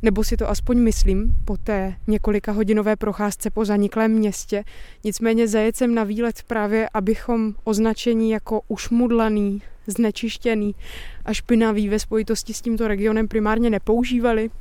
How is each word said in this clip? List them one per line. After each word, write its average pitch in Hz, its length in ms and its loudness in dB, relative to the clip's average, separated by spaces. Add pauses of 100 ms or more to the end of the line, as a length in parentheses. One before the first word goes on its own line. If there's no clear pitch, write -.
Nebo 214 220 4
si 220 140 0
to - 120 0
aspoň 240 300 2
myslím, 214 560 4 (100)
po 202 120 -2
té 190 380 -2 (120)
několika 214 440 0
hodinové 214 440 2
procházce 208 540 -4
po 220 160 -2
zaniklém 208 460 2
městě. 208 520 -2 (400)
Nicméně 226 440 0
zajet 220 280 2
sem 240 200 2
na 226 80 0
výlet 214 400 -4
právě, 220 500 -2
abychom 220 600 0 (100)
označení 220 680 0
jako 214 360 -2
ušmudlaný, 220 960 0 (260)
znečištěný 214 880 -2 (500)
a 214 80 -2
špinavý 220 560 2
ve 214 100 0
spojitosti 220 540 -2
s - 80 -8
tímto 226 260 -2
regionem 214 400 0
primárně 220 420 2
nepoužívali 233 800 0 (120)